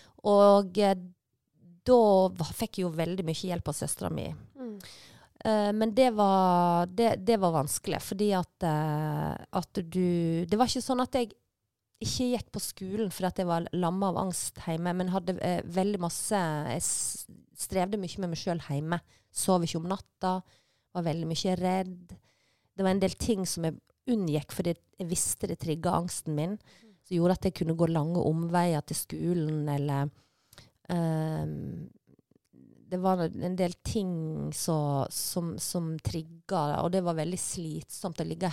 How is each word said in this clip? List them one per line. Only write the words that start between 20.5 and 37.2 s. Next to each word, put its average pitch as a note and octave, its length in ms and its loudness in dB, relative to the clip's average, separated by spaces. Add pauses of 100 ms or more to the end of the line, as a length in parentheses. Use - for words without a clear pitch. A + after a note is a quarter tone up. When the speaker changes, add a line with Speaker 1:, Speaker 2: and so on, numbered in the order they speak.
Speaker 1:
var E3+ 140 -2
veldig D#3+ 180 -2
mye F3+ 300 0
redd. F3+ 560 -2 (640)
Det F#3+ 80 0
var F#3+ 80 4
en G3 80 2
del F#3+ 160 2
ting F#3+ 300 0
som E3 180 -4
jeg D#3+ 140 -4 (280)
unngikk E3+ 460 0
fordi E3+ 220 -2 (240)
jeg F3 100 -6
visste - 400 -2
det E3+ 100 -6
trigget E3 360 -2
angsten E3+ 420 -2
min, F3 220 -2 (500)
som F3+ 80 -2
gjorde F3 220 4
at F#3+ 100 0
jeg F3 60 -2
kunne E3 240 -2
gå E3 100 4
lange E3 320 0
omveier E3+ 640 2
til - 120 -8
skolen, D#3 720 -2
eller, C#3+ 420 0 (800)
ehm, D#3 1000 -4 (1000)
det F3+ 80 -4
var F#3 240 2
en F3+ 360 -2
del F3+ 160 0 (120)
ting F#3+ 280 -2 (400)
så, D3 580 0
som, - 480 -4
som E3 400 -4
trigget, D#3+ 840 -4
og E3+ 120 2
det F#3+ 120 2
var E3+ 140 0
veldig E3 200 -2